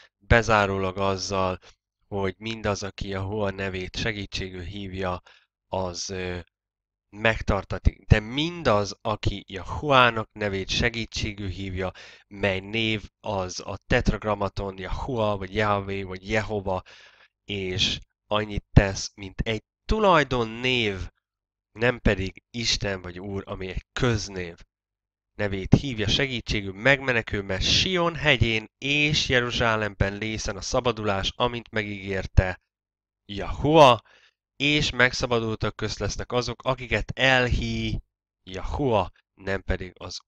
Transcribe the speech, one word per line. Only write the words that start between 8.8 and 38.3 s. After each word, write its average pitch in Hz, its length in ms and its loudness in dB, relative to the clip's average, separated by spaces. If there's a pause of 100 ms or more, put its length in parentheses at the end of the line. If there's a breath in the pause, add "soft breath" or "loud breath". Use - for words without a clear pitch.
aki 104 460 -2
Jahuának 117 840 2
nevét 98 380 -2
segítségül 110 760 -4
hívja, 92 440 -6 (360 loud breath)
mely 98 320 -2
név 110 500 -2 (100)
az 95 400 -4
a 98 180 -10 (100)
tetragrammaton 101 880 0
Jahua, 104 600 -2
vagy 95 180 -8
Yahweh, 101 480 0
vagy 92 260 -10
Jehova, 101 540 -2 (600 loud breath)
és 95 560 -2 (280)
annyit 104 460 -2
tesz, 98 420 4
mint 98 240 -10
egy 110 240 -2 (220)
tulajdonnév, 123 1200 2 (640)
nem 120 280 0
pedig 95 500 0
Isten 104 520 -2
vagy 90 180 -10
Úr, 98 260 -6
ami 95 220 -8
egy - 260 -8
köznév. 95 640 -2 (840)
Nevét 98 360 -2
hívja 110 340 4
segítségül 113 680 -2
megmenekül, 117 720 2
mert 95 200 -2
Sion 170 520 2
hegyén 117 520 2 (100)
és 147 520 0
Jeruzsálemben 110 880 2
lészen 107 400 -4
a 90 40 -12
szabadulás, 107 720 0
amint 120 360 -2
megígérte 98 920 -4 (640)
Jahua, 117 760 6 (540 soft breath)
és 147 340 2
megszabadultak 120 880 0
közt - 240 -6
lesznek 101 320 -6
azok, 120 300 -2
akiket 120 580 -2
elhí 117 840 2 (420)